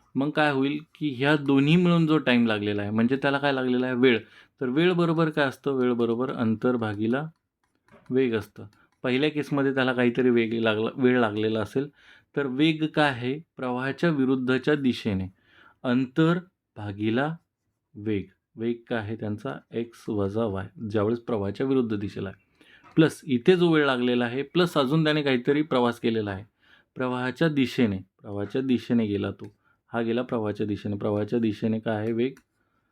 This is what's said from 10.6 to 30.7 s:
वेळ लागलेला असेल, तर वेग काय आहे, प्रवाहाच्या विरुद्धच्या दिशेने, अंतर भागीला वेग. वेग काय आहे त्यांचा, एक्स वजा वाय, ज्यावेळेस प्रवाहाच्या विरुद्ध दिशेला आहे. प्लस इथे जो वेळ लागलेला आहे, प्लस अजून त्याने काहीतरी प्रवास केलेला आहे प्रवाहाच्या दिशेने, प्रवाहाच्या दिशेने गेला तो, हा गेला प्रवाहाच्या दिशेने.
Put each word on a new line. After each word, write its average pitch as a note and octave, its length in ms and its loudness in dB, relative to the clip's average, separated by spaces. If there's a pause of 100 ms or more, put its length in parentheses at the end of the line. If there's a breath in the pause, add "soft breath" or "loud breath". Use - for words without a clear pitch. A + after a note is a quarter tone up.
वेळ B2+ 240 4
लागलेला A2 400 0
असेल, C3+ 280 -4 (480 soft breath)
तर C#3+ 100 -2
वेग D3+ 400 0
काय D3+ 240 0
आहे, B2+ 280 -6 (180)
प्रवाहाच्या C3 540 -4
विरुद्धच्या C3 640 0
दिशेने, A2 520 -2 (560 soft breath)
अंतर C3+ 560 0 (380)
भागीला A2 600 -4 (580)
वेग. G#2 300 -4 (320)
वेग A#2 200 -4 (120)
काय A#2+ 100 -4
आहे G#2+ 180 -6
त्यांचा, A2 400 -8 (140)
एक्स A#2 380 -10
वजा G#2 360 -2
वाय, G2+ 460 -8
ज्यावेळेस A2 300 0
प्रवाहाच्या G#2 460 -4
विरुद्ध B2+ 300 0
दिशेला G2+ 320 -8
आहे. - 220 -18 (440 soft breath)
प्लस D#3+ 300 2
इथे C#3+ 320 4
जो E3+ 160 4
वेळ D3+ 140 4
लागलेला B2 380 2
आहे, B2 180 -4
प्लस E3+ 340 0
अजून D3+ 280 2
त्याने D3+ 180 0
काहीतरी C#3 400 0
प्रवास B2 380 0
केलेला A2+ 300 -2
आहे G2 140 -10 (500 soft breath)
प्रवाहाच्या B2+ 540 -2
दिशेने, B2 480 2
प्रवाहाच्या G2+ 640 -8
दिशेने A#2+ 440 0
गेला G2+ 240 -2
तो, G2+ 220 -16 (400)
हा A#2 80 -4
गेला A2+ 220 -2
प्रवाहाच्या A2 440 -4
दिशेने. G2+ 300 -4